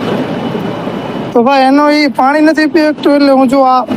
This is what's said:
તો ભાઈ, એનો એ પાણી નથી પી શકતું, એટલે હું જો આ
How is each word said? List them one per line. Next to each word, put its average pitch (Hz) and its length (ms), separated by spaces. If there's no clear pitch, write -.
તો 233 100
ભાઈ, 269 200
એનો 285 260
એ 294 180
પાણી 277 340
નથી 311 240
પી 302 140
શકતું, 302 360
એટલે 285 160
હું 269 160
જો 269 140
આ 254 240